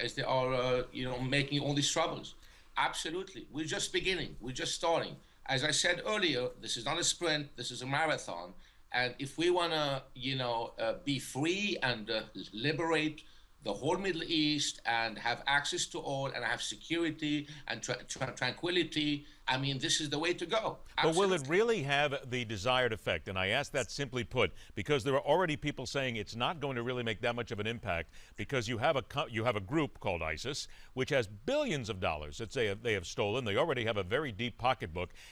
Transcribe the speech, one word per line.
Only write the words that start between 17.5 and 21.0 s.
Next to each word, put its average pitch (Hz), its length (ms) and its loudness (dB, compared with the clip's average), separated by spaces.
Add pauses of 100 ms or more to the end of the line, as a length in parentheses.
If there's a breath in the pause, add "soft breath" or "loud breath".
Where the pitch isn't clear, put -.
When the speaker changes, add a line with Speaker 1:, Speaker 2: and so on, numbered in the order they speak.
Speaker 1:
and - 140 -4
tra-, - 260 -4
tra-, 131 260 -4
tranquility, 151 920 0 (200 loud breath)
I 131 120 2
mean, 139 200 0
this 160 220 0
is 151 80 -4
the 147 100 0
way 170 140 2
to 175 140 -4
go. 208 320 -2 (180 loud breath)
Speaker 2:
But 156 180 4